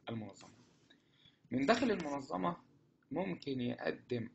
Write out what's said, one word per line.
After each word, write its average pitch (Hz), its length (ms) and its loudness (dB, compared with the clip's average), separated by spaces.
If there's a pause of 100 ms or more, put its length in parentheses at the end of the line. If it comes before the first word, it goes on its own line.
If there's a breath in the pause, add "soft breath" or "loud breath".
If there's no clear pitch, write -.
المنظمة. 107 520 -8 (920 soft breath)
من 131 160 2
داخل 240 240 6
المنظمة 175 640 0 (540)
ممكن 156 500 -2
يقدم 120 760 -2